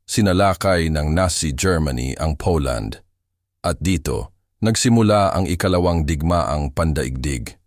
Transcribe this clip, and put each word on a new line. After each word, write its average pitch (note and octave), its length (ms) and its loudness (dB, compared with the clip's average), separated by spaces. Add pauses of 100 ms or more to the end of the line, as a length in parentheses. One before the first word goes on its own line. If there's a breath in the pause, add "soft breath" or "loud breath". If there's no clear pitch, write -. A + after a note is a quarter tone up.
sinalakay F#2 880 2
ng D2+ 160 -2
Nazi E2 400 0
Germany C#2 640 -2
ang D2+ 240 -2
Poland. B1+ 640 -2 (640)
At E2+ 160 -4
dito, D2+ 480 -2 (320)
nagsimula G#2+ 720 4
ang F2+ 160 0
ikalawang F2 560 2
digmaang D2+ 640 0
pandaigdig. C2+ 960 -4